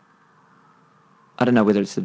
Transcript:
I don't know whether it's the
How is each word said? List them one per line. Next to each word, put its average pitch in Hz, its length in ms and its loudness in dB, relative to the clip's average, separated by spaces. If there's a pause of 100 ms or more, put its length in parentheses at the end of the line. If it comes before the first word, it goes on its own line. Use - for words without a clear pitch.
(1400)
I 123 80 0
don't 123 80 0
know 113 100 4
whether 101 160 2
it's 98 160 -6
the - 100 -8